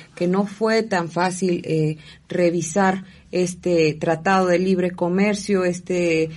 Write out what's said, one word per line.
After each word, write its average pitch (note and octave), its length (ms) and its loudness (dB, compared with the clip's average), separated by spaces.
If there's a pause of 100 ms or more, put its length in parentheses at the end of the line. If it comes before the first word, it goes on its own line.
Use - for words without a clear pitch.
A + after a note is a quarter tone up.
(140)
que F3 140 -2
no G3 180 2
fue A3 380 0
tan F3 260 -2
fácil, F3+ 540 -2
eh, D#3 340 0 (300)
revisar F3+ 800 0 (260)
este F3 640 0
tratado E3 540 0
de F3 120 2
libre F#3 320 0
comercio, F#3+ 720 0
este, F3 720 0